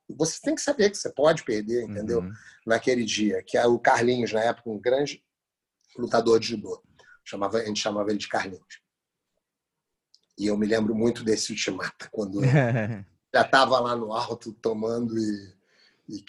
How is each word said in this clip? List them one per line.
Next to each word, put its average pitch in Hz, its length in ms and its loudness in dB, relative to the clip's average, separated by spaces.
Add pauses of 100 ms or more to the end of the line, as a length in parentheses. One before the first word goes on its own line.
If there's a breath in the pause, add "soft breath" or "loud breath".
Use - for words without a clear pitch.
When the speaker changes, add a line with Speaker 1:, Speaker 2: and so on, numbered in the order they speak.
Speaker 1:
você 160 320 -4
tem 302 140 -2
que 285 60 -4
saber 226 280 2
que - 80 -8
você - 140 -6
pode 151 320 2
perder, 113 400 -2
entendeu? 107 360 -4
Speaker 2:
Uhum. 90 120 -4 (340 loud breath)
Speaker 1:
Naquele 117 380 2
dia, 104 400 0
que - 140 -2
é 120 100 4
o 120 120 6
Carlinhos, 120 520 2
na 110 100 0
época, 117 280 -2
um 107 100 -6
grande 135 440 0 (760)
lutador 113 420 2
de 110 80 -4
judô. 104 340 -8 (420 soft breath)
Chamava, 101 340 -4
a 113 80 -4
gente 104 160 -4
chamava 104 280 -2
ele 107 80 -2
de 101 100 -10
Carlinhos. - 540 -8 (1600)
E 101 100 -2
eu 104 100 2
me 107 100 2
lembro 110 280 2
muito 117 280 0
desse 110 280 0
ultimato, - 600 -6
quando 101 280 -4
Speaker 2:
<laughs> 120 680 2 (260)
Speaker 1:
já 123 100 6
tava 127 360 4
lá 120 160 0
no 110 180 -6
alto 113 400 -6
tomando 113 640 -2
e, 104 360 -4 (540)
e, 104 220 -12